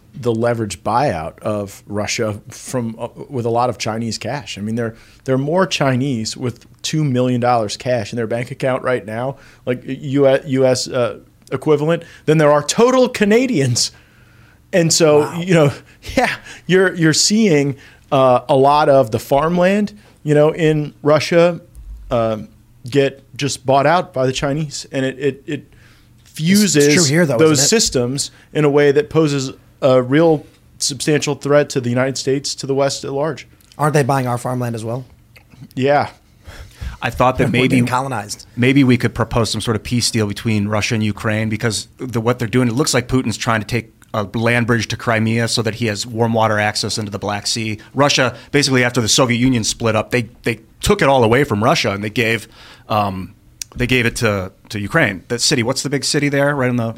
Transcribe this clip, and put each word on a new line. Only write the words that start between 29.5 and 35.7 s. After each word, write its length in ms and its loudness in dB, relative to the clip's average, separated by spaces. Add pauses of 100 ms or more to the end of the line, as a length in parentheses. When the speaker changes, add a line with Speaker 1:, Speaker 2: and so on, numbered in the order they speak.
Speaker 1:
a 160 4
real 460 2 (320)
substantial 560 -2
threat 360 2
to 100 -4
the 80 -4
United 280 -2
States, 380 -4
to 140 -10
the 60 -2
West 300 -2
at 80 -8
large. 360 -6 (280)
Speaker 2:
Aren't 180 0
they 100 2
buying 240 -2
our 100 -2
farmland 380 -6
as 80 -10
well? 200 -8 (680)